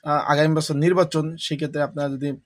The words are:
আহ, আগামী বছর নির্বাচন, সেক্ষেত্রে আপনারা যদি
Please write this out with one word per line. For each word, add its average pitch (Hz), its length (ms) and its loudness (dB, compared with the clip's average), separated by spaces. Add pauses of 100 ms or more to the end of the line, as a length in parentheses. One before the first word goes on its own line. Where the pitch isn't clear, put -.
আহ, 147 280 0
আগামী 156 240 4
বছর 156 200 -2
নির্বাচন, 165 600 2
সেক্ষেত্রে 147 440 -4
আপনারা 143 280 -4
যদি 139 240 -4 (120)